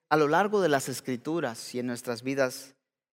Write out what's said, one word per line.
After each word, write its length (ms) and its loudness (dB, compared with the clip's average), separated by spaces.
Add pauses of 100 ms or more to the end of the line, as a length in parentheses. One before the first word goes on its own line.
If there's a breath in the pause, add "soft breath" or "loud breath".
a 80 4
lo 120 6
largo 320 4
de 80 4
las 200 2
Escrituras 880 -6
y 40 -4
en 80 -4
nuestras 360 -6
vidas 520 -2 (380)